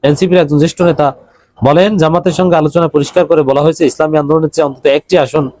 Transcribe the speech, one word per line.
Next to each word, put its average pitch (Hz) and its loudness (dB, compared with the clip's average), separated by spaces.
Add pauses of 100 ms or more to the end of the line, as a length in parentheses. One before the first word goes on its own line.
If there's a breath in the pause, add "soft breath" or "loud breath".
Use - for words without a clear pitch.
এনসিপির 170 0
একজন 147 0
জ্যেষ্ঠ 165 -2
নেতা 151 0 (500 soft breath)
বলেন, 180 2
জামাতের 170 0
সঙ্গে 180 0
আলোচনা 156 0
পরিষ্কার 151 0
করে 156 2
বলা 135 0
হয়েছে 156 0
ইসলামী 156 -2
আন্দোলনের 151 -2
চেয়ে 160 -2
অন্তত 139 -6
একটি 143 0
আসন 139 -2 (100)